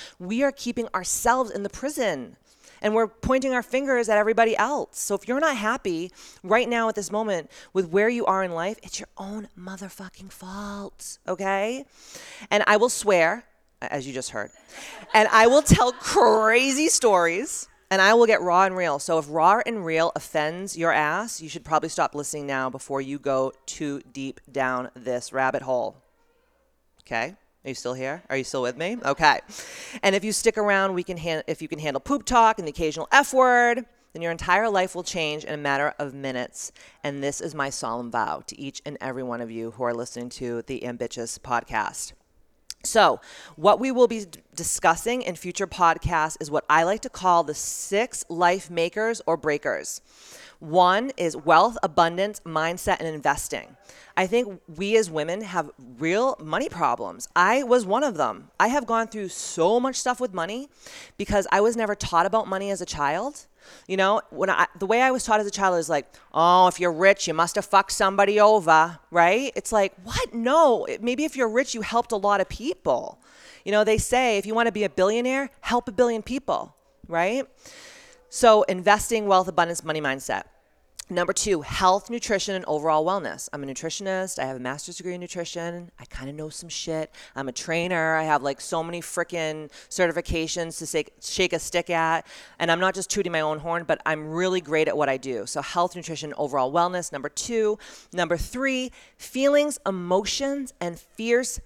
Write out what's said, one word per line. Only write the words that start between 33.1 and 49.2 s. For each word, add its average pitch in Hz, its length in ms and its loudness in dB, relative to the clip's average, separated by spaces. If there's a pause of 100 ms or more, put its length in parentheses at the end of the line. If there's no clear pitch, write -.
F 277 220 4
word, 247 540 4 (260)
then 160 80 -12
your 170 120 -2
entire 185 360 2
life 190 260 0
will 180 80 -6
change 156 420 -4
in 151 100 -8
a - 20 -8
matter 143 420 0
of 143 140 -6
minutes. 131 600 -8 (300)
And 143 200 -6
this 143 180 -4
is 147 140 -8
my 139 160 -4
solemn 120 400 -6
vow 98 380 -2
to - 120 -16
each 139 240 -12
and 147 160 -12
every 131 220 -8
one 120 180 -8
of 113 100 -10
you 113 200 -8
who 113 120 -10
are 120 120 -2
listening 120 360 -10
to 120 360 -8
the - 180 -8
Ambitious 120 540 -8
podcast. 117 720 -6 (720)
So 175 360 4 (360)
what 196 240 6
we 262 100 0
will 247 160 6
be 220 180 -2
d-, 165 160 -20 (140)
discussing 185 680 0
in 180 120 -4
future 180 320 -6
podcasts 165 760 0
is 151 80 -8
what 147 220 -2
I 160 140 6
like 208 160 0
to - 100 -12
call 175 320 2
the 151 120 -4
six - 720 -4
life 175 420 0
makers 175 560 -2